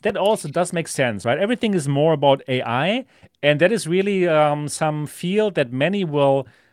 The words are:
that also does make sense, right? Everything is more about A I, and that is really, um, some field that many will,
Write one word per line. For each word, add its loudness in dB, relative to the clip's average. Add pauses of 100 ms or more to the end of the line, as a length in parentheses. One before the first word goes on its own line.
that -2
also 0
does -2
make -4
sense, -2
right? 2
Everything 0
is 0
more 2
about 4
A 0
I, -2 (360)
and 2
that 4
is -2
really, 0
um, 2
some -4
field -2
that -2
many -2
will, 0 (280)